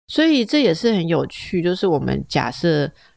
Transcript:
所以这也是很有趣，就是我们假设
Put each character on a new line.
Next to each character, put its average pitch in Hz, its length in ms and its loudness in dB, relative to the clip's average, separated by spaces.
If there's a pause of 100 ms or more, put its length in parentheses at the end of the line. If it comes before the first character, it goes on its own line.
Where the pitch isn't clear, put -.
所 - 180 -2
以 285 200 2
这 294 180 0
也 185 100 4
是 226 200 0
很 170 160 0
有 143 180 0
趣， - 360 -6
就 175 120 0
是 190 120 -2
我 156 120 2
们 131 300 -4
假 131 220 -2
设 151 420 -2 (240)